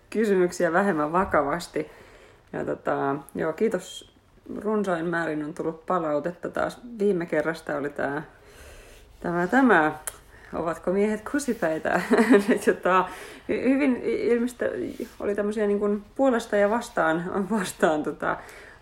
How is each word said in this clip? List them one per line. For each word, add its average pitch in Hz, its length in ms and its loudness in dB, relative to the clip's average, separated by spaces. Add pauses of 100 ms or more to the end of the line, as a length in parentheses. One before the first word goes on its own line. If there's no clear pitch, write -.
(100)
kysymyksiä 180 640 2
vähemmän 165 400 2
vakavasti. 165 800 0 (600)
Ja 151 120 -4
tota, 143 520 -2 (180)
joo, 165 180 -2
kiitos. - 600 -4 (460)
Runsain 196 480 0
määrin 160 380 -2
on 151 100 -10
tullut 160 320 -6
palautetta 170 640 -2
taas. - 320 -4 (180)
Viime 190 280 2
kerrasta 156 500 -2
oli 143 140 -4
tää, 143 320 -4 (960)
tämä, 175 260 -2
tämä, 185 460 4 (640)
ovatko 165 360 -4
miehet 208 400 0
kusipäitä? 208 680 0 (160)
<laughs> 214 320 6
Niin - 160 2
tota, 185 400 2 (460)
hy-, - 180 0
hyvin 262 340 4
ilmeisesti 233 600 0 (560)
oli 208 140 -2
tämmösiä 208 320 -2
niin 202 140 2
kuin 208 240 -2 (100)
puolesta 240 420 2
ja 202 140 4
vastaan, 170 540 0 (120)
<laughs> 196 220 0
vastaan 175 440 0
tota 156 340 -4 (460)